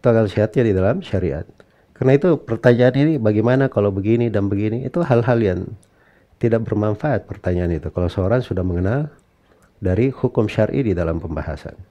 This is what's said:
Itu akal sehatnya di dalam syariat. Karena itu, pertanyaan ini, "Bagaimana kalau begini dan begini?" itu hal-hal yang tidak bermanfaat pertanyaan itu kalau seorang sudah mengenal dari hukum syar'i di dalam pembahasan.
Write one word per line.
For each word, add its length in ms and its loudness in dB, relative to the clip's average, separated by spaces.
Itu 60 0
akal 160 2
sehatnya 320 0
di 80 2
dalam 320 0
syariat. 400 -4
Karena 240 2
itu, 240 2
pertanyaan 560 2
ini, 240 2
"Bagaimana 480 2
kalau 240 0
begini 400 0
dan 160 0
begini?" 400 -4
itu 160 -2
hal-hal 400 2
yang 160 0
tidak 240 0
bermanfaat 640 -2
pertanyaan 480 -2
itu 160 -8
kalau 160 -2
seorang 320 0
sudah 240 -4
mengenal 480 -2
dari 320 0
hukum 400 -2
syar'i 320 0
di 160 0
dalam 240 -2
pembahasan. 560 -10